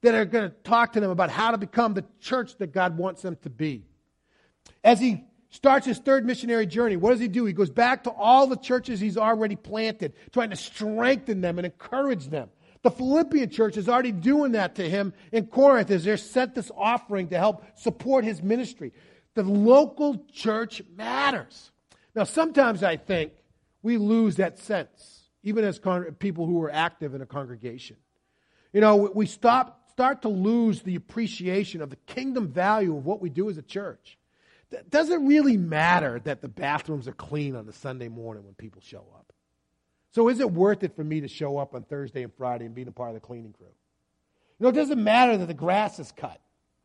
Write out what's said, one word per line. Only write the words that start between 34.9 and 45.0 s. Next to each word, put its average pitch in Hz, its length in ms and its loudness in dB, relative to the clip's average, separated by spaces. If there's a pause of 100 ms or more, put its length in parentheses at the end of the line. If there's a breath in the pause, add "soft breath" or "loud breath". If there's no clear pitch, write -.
it 349 100 0
really 277 360 4
matter 160 640 0
that 139 220 -8
the 135 60 -14
bathrooms 143 600 -6
are 123 40 -14
clean 143 440 -8
on 110 120 -14
a 104 40 -20
Sunday 127 360 -12
morning 113 360 -14
when 98 100 -20
people 98 300 -20
show - 200 -20 (100)
up? - 180 -20 (800)
So 226 160 4
is 247 120 0
it 233 100 0
worth 196 320 2
it 180 140 -8
for 160 80 -8
me 156 160 -4
to 139 80 -10
show 143 300 -6
up 139 160 -8
on 117 100 -12
Thursday 139 380 -10
and 117 120 -14
Friday 123 300 -8
and 113 100 -16
being 123 140 -14
a 107 40 -18
part 120 180 -12
of 113 40 -14
the 110 60 -16
cleaning 113 320 -18
crew? - 140 -20
You - 1000 -16
know, 247 60 6
it - 20 -2
doesn't 277 300 0